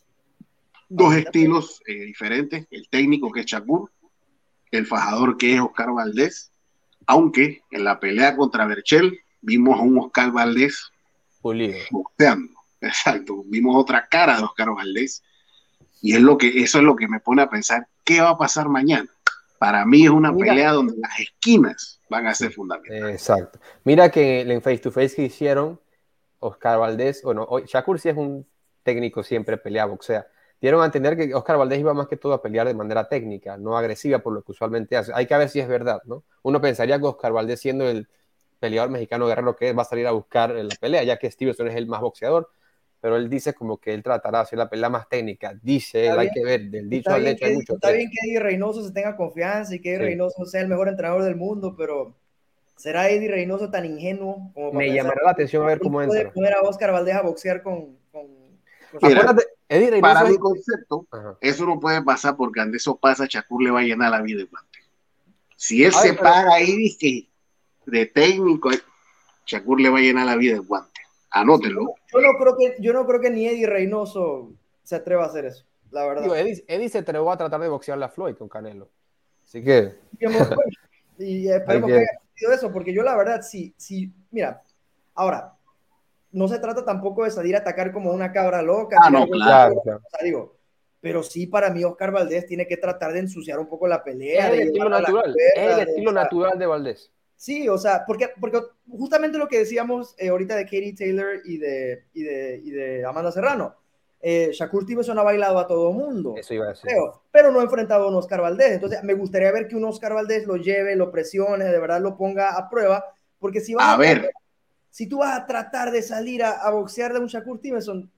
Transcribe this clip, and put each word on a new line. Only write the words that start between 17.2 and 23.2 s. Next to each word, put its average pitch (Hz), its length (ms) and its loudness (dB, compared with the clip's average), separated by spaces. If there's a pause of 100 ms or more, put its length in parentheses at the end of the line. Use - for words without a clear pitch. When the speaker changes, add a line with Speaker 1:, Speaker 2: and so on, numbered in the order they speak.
Speaker 1:
pone 139 220 4
a 131 80 0
pensar, 113 360 -4 (180)
¿qué 165 160 4
va 165 100 6
a 160 80 0
pasar 151 300 -2
mañana? 139 400 2 (500)
Para 104 260 2
mí 139 200 10
es 156 60 10
una 156 220 6
Speaker 3:
Mira. 190 200 2
Speaker 1:
pelea 147 200 4
donde 127 260 2
las - 220 -8
esquinas - 880 2
van 113 180 -4
a 110 80 -2
ser 113 140 -4
Speaker 3:
Sí. 104 60 -16
Speaker 1:
fundamentales. 104 580 -10
Speaker 3:
Exacto. 98 460 -2 (260)